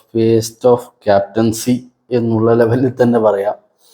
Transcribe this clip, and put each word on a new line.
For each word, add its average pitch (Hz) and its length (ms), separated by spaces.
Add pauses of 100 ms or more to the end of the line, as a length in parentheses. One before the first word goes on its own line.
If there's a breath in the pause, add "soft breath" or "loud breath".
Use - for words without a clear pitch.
(160)
waste 113 560
of 120 80 (260)
captaincy 113 680 (340)
എന്നുള്ള 117 420
ലെവലിൽ 120 400 (100)
തന്നെ 117 160
പറയാം. 104 360 (400 soft breath)